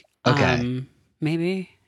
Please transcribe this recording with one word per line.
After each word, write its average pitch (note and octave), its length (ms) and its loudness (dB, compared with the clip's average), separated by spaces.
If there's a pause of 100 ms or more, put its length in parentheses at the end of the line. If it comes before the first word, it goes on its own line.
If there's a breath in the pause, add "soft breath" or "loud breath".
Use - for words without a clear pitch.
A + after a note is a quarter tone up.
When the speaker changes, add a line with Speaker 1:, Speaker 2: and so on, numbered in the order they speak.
(260)
Speaker 1:
Okay. B2 180 4
Speaker 2:
Um, B2+ 440 0 (340)
maybe. E3+ 480 -2 (180)